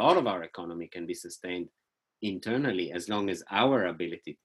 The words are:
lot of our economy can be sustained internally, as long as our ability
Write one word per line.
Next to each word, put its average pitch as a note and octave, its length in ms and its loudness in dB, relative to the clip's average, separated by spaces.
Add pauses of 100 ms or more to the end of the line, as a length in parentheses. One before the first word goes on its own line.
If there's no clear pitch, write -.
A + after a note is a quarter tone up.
lot F3 160 8
of C3+ 80 2
our F#2 160 0
economy E2 460 -10
can E2+ 180 -10
be F2 80 -4
sustained F2 540 -8 (520)
internally, G#2 720 -2
as F2 160 -6
long G#2 220 0
as E2+ 200 -4
our A2+ 360 4
ability E2 580 -6